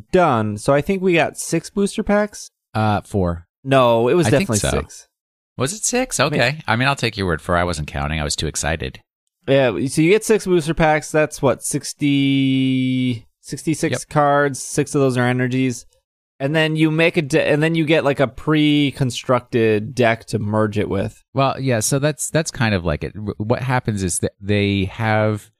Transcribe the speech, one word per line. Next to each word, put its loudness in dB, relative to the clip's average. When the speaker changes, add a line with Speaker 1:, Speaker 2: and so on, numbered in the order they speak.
Speaker 1:
done. 2
So 0
I 4
think -2
we 2
got 0
six -4
booster -2
packs. -2
Speaker 2:
Uh, 2
four. -4
Speaker 1:
No, 4
it 4
was 4
Speaker 2:
I 4
think 2
Speaker 1:
definitely 0
Speaker 2:
so. -
Speaker 1:
six. -6
Speaker 2:
Was -4
it -10
six? -2
Speaker 1:
I 4
mean -2
Speaker 2:
Okay. 0
I 2
mean, 0
I'll -2
take -4
your -2
word 0
for -2
it. 2
I 2
wasn't -4
counting. -4
I -2
was -4
too -4
excited. -6
Speaker 1:
Yeah, 4
so 0
you 4
get 4
six 0
booster 0
packs. 0
That's 0
what, 0
sixty, 0
sixty-six -4
Speaker 2:
Yep. -16
Speaker 1:
cards. 2
Six -4
of 2
those 2
are 0
energies. -2
And -2
then 0
you 4
make 2
a 0
de-, 2
and 2
then 2
you 2
get, 2
like, 0
a 2
pre-constructed 0
deck 2
to -4
merge -2
it -2
with. -6
Speaker 2:
Well, -2
yeah, 0
so 0
that's, -4
that's -2
kind 0
of -2
like -2
it. -8
W-, -6
what -2
happens -2
is -2
that -4
they 0
have -2